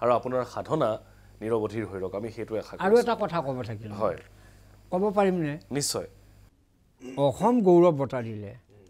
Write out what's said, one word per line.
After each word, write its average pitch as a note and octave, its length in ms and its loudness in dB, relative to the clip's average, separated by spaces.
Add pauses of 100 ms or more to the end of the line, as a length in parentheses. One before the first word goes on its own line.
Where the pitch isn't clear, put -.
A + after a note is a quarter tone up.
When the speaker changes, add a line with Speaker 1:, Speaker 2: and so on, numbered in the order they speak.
Speaker 1:
আৰু A#2+ 120 4
আপোনাৰ B2 320 0
সাধনা A2+ 540 -2 (440)
নিৰৱধিৰ G#2+ 440 -2
হৈ F#2+ 140 -10
ৰওক, F#2 140 -6
আমি A2 160 -6
সেইটোৱে G#2+ 280 -6
আশা F#2 180 -10
Speaker 2:
আৰু G3 180 2
Speaker 1:
কৰিছোঁ। A#3+ 80 6
Speaker 2:
এটা A3+ 180 0
কথা E3+ 200 -4
ক'ব C3 220 -6
থাকিল। A2 300 -10
Speaker 1:
হয়। G#2 240 -2 (720)
Speaker 2:
ক'ব G3 200 0
পাৰিমনে? F#3 480 0 (140)
Speaker 1:
নিশ্চয়। A#2+ 340 -4 (1120)
Speaker 2:
অসম F3+ 440 2
গৌৰৱ F3 320 8
বঁটা C3 300 -2
দিলে, G#2+ 320 -10 (360)